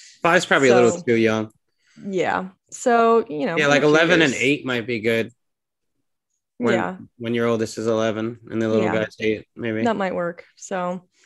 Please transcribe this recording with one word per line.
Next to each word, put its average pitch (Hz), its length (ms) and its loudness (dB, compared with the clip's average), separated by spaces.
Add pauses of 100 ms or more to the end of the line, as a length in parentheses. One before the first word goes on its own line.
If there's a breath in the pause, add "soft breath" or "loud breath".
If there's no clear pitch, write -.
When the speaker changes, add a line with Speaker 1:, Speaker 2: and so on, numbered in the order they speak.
(240 loud breath)
Speaker 1:
Five's 175 240 2
probably 139 220 4
a 120 60 6
little 120 140 6
Speaker 2:
So, 175 140 -6
Speaker 1:
too 117 120 2
young. 110 360 0 (520)
Speaker 2:
yeah. 135 460 -4 (220)
So, 226 580 0
you 151 160 -6
know, 165 120 -4
Speaker 1:
Yeah, 151 80 0
Speaker 2:
in 143 40 2
Speaker 1:
like, 143 140 4
Speaker 2:
a - 20 4
few 151 40 4
Speaker 1:
eleven 165 340 4
and 131 100 0
Speaker 2:
years. 104 100 -4
Speaker 1:
eight 135 220 0
might 120 220 -4
be 117 140 -4
good. 113 300 -2 (1300)
When, 240 160 0
Speaker 2:
Yeah. 185 240 -2 (200)
Speaker 1:
when 120 180 -6
your 117 120 0
oldest 113 300 -2
is 110 80 -6
eleven 110 540 -2 (100)
and 110 100 -4
the 113 100 0
little 110 160 2
Speaker 2:
Yeah. 110 180 0
Speaker 1:
guy's - 160 -10
eight, 110 260 -2 (100)
maybe. 110 280 -6
Speaker 2:
That 226 140 -2
might 185 180 -4
work. 175 300 -8 (100)
So 180 520 -8 (180 soft breath)